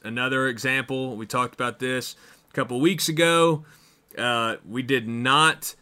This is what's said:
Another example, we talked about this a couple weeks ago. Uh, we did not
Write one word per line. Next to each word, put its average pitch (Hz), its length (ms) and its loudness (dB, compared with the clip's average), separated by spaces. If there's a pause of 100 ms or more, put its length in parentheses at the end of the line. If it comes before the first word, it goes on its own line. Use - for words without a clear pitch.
Another 127 460 -2
example, 131 640 -4
we 107 100 -10
talked 123 280 -2
about 120 260 -6
this 127 360 -4 (340)
a - 40 -20
couple 123 280 -2
weeks 170 260 2
ago. 165 560 4 (540)
Uh, 117 400 -2 (100)
we 117 140 -6
did 123 260 0
not 135 760 2